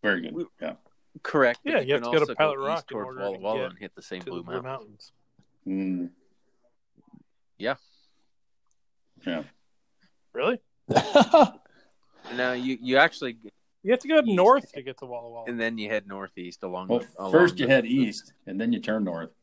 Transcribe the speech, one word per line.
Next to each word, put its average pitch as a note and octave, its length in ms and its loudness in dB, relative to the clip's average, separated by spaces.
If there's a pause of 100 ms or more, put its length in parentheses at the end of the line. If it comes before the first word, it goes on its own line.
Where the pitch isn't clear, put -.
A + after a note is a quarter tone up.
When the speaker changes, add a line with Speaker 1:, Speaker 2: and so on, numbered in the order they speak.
Speaker 1:
Very G2 200 0
good. D#2+ 120 -10
Speaker 2:
We - 120 -8 (140)
Speaker 1:
Yeah. D#2+ 140 -8 (480)
Speaker 2:
Correct, B2+ 420 2
but D4 80 -6
Speaker 3:
Yeah, A#3+ 80 2
Speaker 2:
you C3 80 -4
Speaker 3:
you C#3 60 2
have B2+ 80 0
Speaker 2:
can A#2+ 100 -4
Speaker 3:
to D#3 60 4
go D3 60 4
to C3 60 -6
Speaker 2:
also A#2+ 40 -6
go - 20 -12
Speaker 3:
Pilot D3+ 180 2
Speaker 2:
east C3+ 140 -6
Speaker 3:
Rock D#3+ 220 -4
in C3 40 -14
Speaker 2:
toward G#2+ 120 -6
Speaker 3:
order C3 120 -14
to G2 60 -6
Speaker 2:
Walla G2 160 -6
Walla G#2+ 200 -4
Speaker 3:
get F#2 120 -6
Speaker 2:
and F2+ 60 -20
hit G#2 160 -14
the F#2 80 -20
same F#2 200 -12
Speaker 3:
to F2+ 80 -12
Speaker 2:
Blue F2 80 -8
Speaker 3:
the F2 60 -12
Blue F#2 180 -8
Speaker 2:
Mountains. A#2 500 -14 (540)
Speaker 3:
Mountains. F#2+ 420 -4
Speaker 1:
Mm. - 20 -14 (1500)
Speaker 2:
Yeah. A2+ 160 -4 (1500)
Speaker 1:
Yeah. - 160 -4 (920)
Speaker 3:
Really? F3 280 -2 (280)
Speaker 4:
<laughs> G4 120 4 (1400)
Speaker 2:
No, B2+ 160 0
you, B2+ 280 -4
you B2+ 180 0
actually C#3 400 2 (460)
Speaker 3:
You F#3+ 80 -2
have B3+ 80 0
to C4+ 80 -14
go D#4 100 6
Speaker 2:
east, C4 80 4
Speaker 3:
north G#3+ 460 4
to C#3 100 -12
get B2+ 160 -12
to C3+ 80 -14
Walla A#2+ 240 -12
Walla. A#2 180 -12
Speaker 2:
and A#2+ 120 -6
then A2+ 180 -2
you G#2 100 -6
head G#2+ 180 -2
northeast F#2+ 580 -12
along F#2 240 -8
Speaker 1:
Well, A#2+ 120 2
Speaker 2:
the, - 60 -14 (120)
along F#2+ 140 -4
Speaker 1:
first F3 260 6
you C3 80 -2
Speaker 2:
the C3 60 4
Speaker 1:
head B2 140 4
east, A#2+ 460 0 (140)
and F#2+ 140 -8
then A#2 120 0
you G#2 80 -2
turn A2 240 -2
north. E2 260 -6 (120)